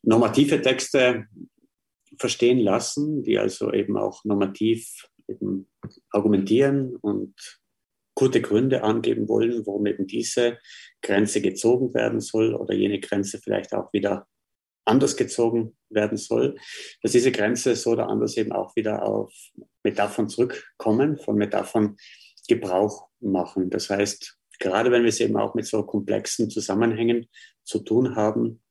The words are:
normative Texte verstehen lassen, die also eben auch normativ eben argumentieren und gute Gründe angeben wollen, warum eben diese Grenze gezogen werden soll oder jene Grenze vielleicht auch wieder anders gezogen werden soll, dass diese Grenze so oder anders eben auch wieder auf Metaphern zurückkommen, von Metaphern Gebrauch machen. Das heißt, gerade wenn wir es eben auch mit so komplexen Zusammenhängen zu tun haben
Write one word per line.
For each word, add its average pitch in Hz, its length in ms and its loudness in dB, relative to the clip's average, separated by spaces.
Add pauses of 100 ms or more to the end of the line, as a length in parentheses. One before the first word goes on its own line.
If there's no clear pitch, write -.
normative 120 580 4
Texte 123 640 2 (880)
verstehen 123 420 2
lassen, 123 640 0
die 107 160 0
also 104 320 -2
eben 104 260 -2
auch 101 280 -4
normativ 107 840 -2 (200)
eben - 400 -6 (440)
argumentieren 110 840 2
und 101 360 -4 (840)
gute 131 240 2
Gründe 123 420 2
angeben 110 460 0
wollen, 113 380 0
warum 101 180 -2
eben 98 220 -2
diese 117 500 -2 (460)
Grenze 104 360 2
gezogen 117 540 0
werden 113 260 0
soll 113 360 0
oder - 180 -4
jene 101 260 2
Grenze 98 380 -4
vielleicht - 360 -4
auch - 200 -6
wieder 101 340 0 (580)
anders 135 320 4
gezogen 117 600 0 (120)
werden 107 280 0
soll, 117 380 0 (480)
dass - 80 0
diese 123 200 6
Grenze 117 440 0
so 117 160 -2
oder 117 180 0
anders 110 280 -2
eben 107 140 -2
auch - 240 -4
wieder 107 280 -2
auf 107 280 -2 (520)
Metaphern 104 460 0
zurückkommen, 123 920 0
von 107 160 -4
Metaphern 104 600 0 (500)
Gebrauch 104 600 0 (120)
machen. 98 500 -2
Das - 200 -4
heißt, 101 480 -2 (220)
gerade 110 320 2
wenn 120 120 6
wir 117 60 6
es 107 100 -2
eben 110 180 0
auch 107 160 -2
mit 117 120 -4
so 107 180 -2
komplexen 104 680 -4
Zusammenhängen 113 800 0 (360)
zu - 160 -6
tun 120 360 0
haben 113 560 -2